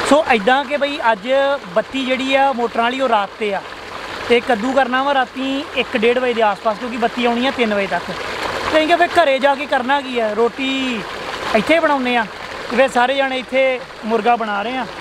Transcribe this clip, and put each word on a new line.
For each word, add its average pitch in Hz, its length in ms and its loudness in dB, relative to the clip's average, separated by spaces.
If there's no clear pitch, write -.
ਸੋ 302 240 6
ਏਦਾਂ 247 320 2
ਕਿ 277 120 -4
ਬਈ 285 220 -4
ਅੱਜ 208 160 -4
ਬੱਤੀ 262 300 -2
ਜਿਹੜੀ 262 300 0
ਆ 277 180 4
ਮੋਟਰਾਂ 233 300 -2
ਵਾਲੀ 254 180 -2
ਉਹ 269 80 0
ਰਾਤ 208 200 2
ਤੇ 208 160 -2
ਆ, 170 80 -6
ਤੇ 240 120 4
ਕੱਦੂ 240 320 0
ਕਰਨਾ 254 300 2
ਵਾ 285 120 0
ਰਾਤੀ 269 500 -2
ਇੱਕ 262 200 -2
ਡੇਢ 233 220 2
ਵਜੇ 247 160 0
ਦੇ 226 80 0
ਆਸ-ਪਾਸ, 208 360 0
ਕਿਉਂਕਿ 240 180 -6
ਬੱਤੀ 240 280 0
ਆਉਣੀ 240 220 2
ਆ 277 40 2
ਤਿੰਨ 226 240 0
ਵਜੇ 196 120 0
ਤੱਕ। 175 160 -2
ਤੇ 311 60 4
ਅਸੀਂ 311 80 4
ਕਿਹਾ 330 120 4
ਫਿਰ 339 100 4
ਘਰੇ 277 300 4
ਜਾ 277 160 4
ਕੇ 285 120 -4
ਕਰਨਾ 277 340 0
ਕੀ 262 180 -4
ਆ, 214 140 0
ਰੋਟੀ 254 680 -2
ਇੱਥੇ 311 240 4
ਬਣਾਉਂਦੇ 269 360 2
ਆ। 220 100 2
ਤੇ 240 60 -2
ਫਿਰ 262 120 6
ਸਾਰੇ 247 260 2
ਜਾਣੇ 269 240 0
ਇੱਥੇ 254 420 0
ਮੁਰਗਾ 226 320 2
ਬਣਾ 208 260 -2
ਰਹੇ 240 140 -4
ਆ 240 100 -4